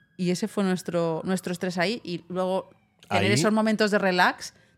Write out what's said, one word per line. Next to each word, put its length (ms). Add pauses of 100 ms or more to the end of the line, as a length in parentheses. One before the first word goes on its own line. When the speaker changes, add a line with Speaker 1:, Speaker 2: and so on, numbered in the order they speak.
(180)
Speaker 1:
y 140
ese 180
fue 160
nuestro, 580
nuestro 300
estrés 240
ahí. 260
Y 240
luego 420 (400)
tener 180
Speaker 2:
Ahí 60
Speaker 1:
esos 200
momentos 380
de 80
relax, 540 (240)